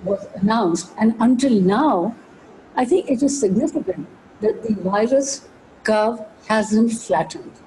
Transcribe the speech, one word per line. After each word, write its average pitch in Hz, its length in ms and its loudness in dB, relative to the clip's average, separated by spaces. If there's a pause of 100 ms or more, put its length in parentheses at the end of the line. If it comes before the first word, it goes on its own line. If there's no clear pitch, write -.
was 190 220 -4 (100)
announced, 196 600 0
and 220 200 2
until 247 420 4
now, 202 540 2 (640)
I 254 80 0
think 285 260 0
it 247 120 0
is 277 160 0
significant 214 680 -2 (340)
that 214 220 -2
the 226 120 -2
virus 214 720 -2 (340)
curve 220 380 0 (260)
hasn't 220 460 2
flattened. - 600 -4 (140)